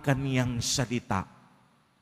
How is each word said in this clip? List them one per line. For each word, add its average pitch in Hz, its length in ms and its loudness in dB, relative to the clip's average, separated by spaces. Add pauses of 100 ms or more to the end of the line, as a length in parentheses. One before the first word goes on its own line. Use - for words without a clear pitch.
Kanyang 131 560 2
salita." 113 640 -2 (760)